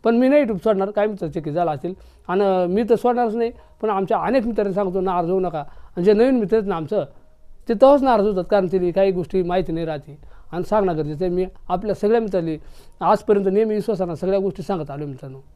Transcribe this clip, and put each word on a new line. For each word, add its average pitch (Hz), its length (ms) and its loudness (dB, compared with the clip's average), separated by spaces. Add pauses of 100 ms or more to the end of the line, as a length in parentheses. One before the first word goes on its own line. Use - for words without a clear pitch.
पण 233 120 2
मी 254 120 4
नाही 294 140 6
YouTube 220 220 -2
सोडणार, 196 260 2
काय 208 160 0
मित्र 190 200 -6
चकित 151 260 -6
झाला 165 200 0
असतील 175 220 -6 (340)
आणि 185 380 2
मी 190 240 0
तर 233 40 6
सोडणारच 240 400 0
नाही, 233 180 -2 (300)
पण 214 80 0
आमच्या 190 280 0
अनेक 214 280 0
मित्रांनी 208 280 0
सांगतो 190 260 -2
नाराज 180 300 0
होऊ 190 100 2
नका. 165 240 -4 (320)
आणि 175 80 -2
जे 208 80 6
नवीन 247 260 4
मित्र 220 180 0
आहेत 202 120 0
ना 185 80 -2
आमचं, 165 280 -2 (640)
ते 240 60 0
तेव्हाच 269 280 6
नाराज 226 240 2
होतात, 185 240 -2
कारण 196 220 2
तिला 180 180 0
काही 196 220 2
गोष्टी 185 300 -2
माहिती 180 300 -2
नाही 165 140 -4
राहते 151 320 -10 (340)
आणि 175 120 -6
सांगणं 190 320 0
गरजेचं 151 280 -4
आहे. 175 100 -2
मी 185 120 0 (220)
आपल्या 185 260 -2
सगळ्या 220 260 2
मित्रांनी 175 380 -2 (420)
आजपर्यंत 202 520 2
नेहमी 214 220 2
विश्वासानं 190 400 -2
सगळ्या 190 240 -2
गोष्टी 190 240 -4
सांगत 156 280 -6
आलो 143 160 -10
मित्रांनो 135 320 -14 (180)